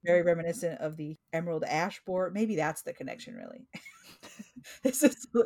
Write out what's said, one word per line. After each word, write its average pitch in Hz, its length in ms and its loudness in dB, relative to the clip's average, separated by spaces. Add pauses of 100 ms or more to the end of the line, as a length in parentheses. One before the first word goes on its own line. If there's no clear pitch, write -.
very 175 200 6
reminiscent 170 580 0
of 156 160 -4
the 156 200 -8 (160)
emerald 165 300 -2
ash 170 420 -2
borer. 185 260 0
Maybe 214 240 0
that's 156 280 0
the 135 100 -8
connection, - 420 -12
really. - 380 -16
<laughs> - 60 -14 (1040)
This 262 180 2
is, - 260 4 (180)